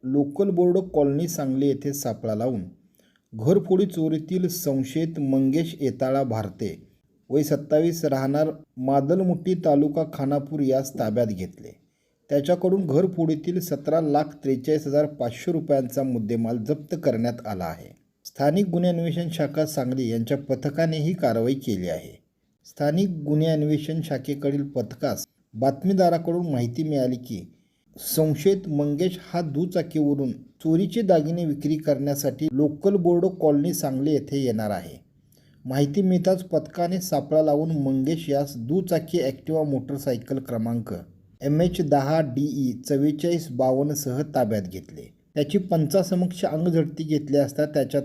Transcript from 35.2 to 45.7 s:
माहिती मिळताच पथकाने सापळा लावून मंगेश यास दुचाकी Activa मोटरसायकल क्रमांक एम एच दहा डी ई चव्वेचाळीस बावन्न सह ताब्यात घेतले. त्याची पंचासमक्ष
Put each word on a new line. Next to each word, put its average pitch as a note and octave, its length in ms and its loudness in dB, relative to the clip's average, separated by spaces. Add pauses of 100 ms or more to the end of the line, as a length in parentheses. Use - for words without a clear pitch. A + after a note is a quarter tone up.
माहिती C#3+ 360 2
मिळताच F#3 420 2
पथकाने E3+ 580 -2
सापळा D3+ 400 2
लावून D#3 300 2
मंगेश C#3+ 580 0
यास C#3 280 0
दुचाकी E3 600 0
Activa D#3 480 0
मोटरसायकल C3+ 720 -4
क्रमांक A#2 540 -4 (480)
एम D3 200 2
एच F3 280 2
दहा D3 320 4
डी C3+ 480 -2
ई - 20 -2
चव्वेचाळीस D3 800 0
बावन्न C3 420 2
सह C3+ 280 -4 (140)
ताब्यात A2 280 0
घेतले. F2+ 500 -14 (220)
त्याची D3 220 0
पंचासमक्ष F3+ 880 0